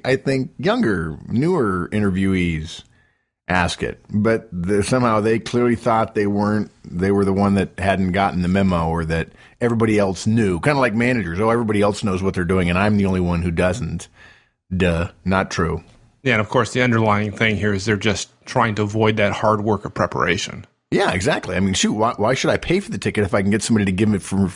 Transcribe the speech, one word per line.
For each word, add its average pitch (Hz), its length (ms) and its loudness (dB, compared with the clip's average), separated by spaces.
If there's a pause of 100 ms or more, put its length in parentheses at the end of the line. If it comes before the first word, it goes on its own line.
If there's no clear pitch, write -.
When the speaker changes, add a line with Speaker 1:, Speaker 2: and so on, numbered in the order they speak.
Speaker 1:
I 131 100 2
think 135 420 -2
younger, 110 720 -2
newer 113 640 0
interviewees 92 960 0 (640)
ask 87 340 0
it, - 260 -6
but 113 440 0
the, 95 320 0
somehow 123 360 2
they 110 200 0
clearly 120 340 0
thought 113 400 0
they 104 140 0
weren't, 104 420 0 (140)
they 92 260 0
were 101 140 4
the 98 80 2
one 98 220 2
that 92 260 0
hadn't 95 320 0
gotten 90 300 0
the 87 60 0
memo, 92 400 2
or 82 180 -2
that 80 240 -2 (300)
everybody 113 380 2
else 98 260 0
knew, 107 360 2
kinda 143 180 2
like 123 160 2
managers. 113 460 0
"Oh, 110 100 2
everybody 110 320 2
else 104 220 0
knows 95 180 -2
what 95 120 -2
they're 92 100 0
doing, 90 260 2
and 87 80 2
I'm 104 180 2
the 98 100 2
only 92 120 0
one 87 240 0
who 87 80 -2
doesn't." 85 560 -2 (680)
Duh, 87 340 0 (160)
not 95 260 0
true. 82 320 -4 (400)
Speaker 2:
Yeah, 127 120 0
and 107 60 2
of 104 80 -4
course, 120 240 0
the 127 100 0
underlying 107 500 2
thing 107 240 0
here 104 180 -2
is 98 120 -4
they're 110 100 2
just 98 320 -2 (180)
trying 113 300 0
to 107 60 -2
avoid 107 340 2
that 101 160 2
hard 107 320 0
work 104 200 0
of - 100 -10
preparation. - 680 -2 (280)
Speaker 1:
Yeah, 170 180 2
exactly. 92 460 -2
I 90 40 0
mean, 98 140 0
shoot, 214 200 0
why, 110 240 0
why 110 160 0
should 151 160 -2
I 107 60 2
pay - 220 -2
for - 140 -8
the 101 60 -8
ticket 104 260 -2
if 92 100 -2
I 104 80 2
can 98 80 0
get 104 140 0
somebody 107 220 2
to 98 60 0
give 104 220 2
it 90 80 -2
for, 98 340 0